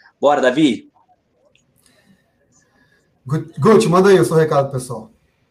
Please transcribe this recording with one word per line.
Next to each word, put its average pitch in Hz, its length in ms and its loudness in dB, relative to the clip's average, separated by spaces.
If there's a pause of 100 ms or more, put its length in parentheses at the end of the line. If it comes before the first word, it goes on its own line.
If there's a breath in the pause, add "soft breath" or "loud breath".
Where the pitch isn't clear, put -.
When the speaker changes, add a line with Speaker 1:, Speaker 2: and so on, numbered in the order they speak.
(200 soft breath)
Speaker 1:
Bora, 139 200 0
Davi? 127 500 -2 (2250 soft breath)
Speaker 2:
Gu-, 143 320 -8
Guti, 190 300 2
manda 185 220 2
aí 185 100 4
o 156 40 2
seu 165 120 -2
recado, 147 340 0
pessoal. 120 400 -14 (400)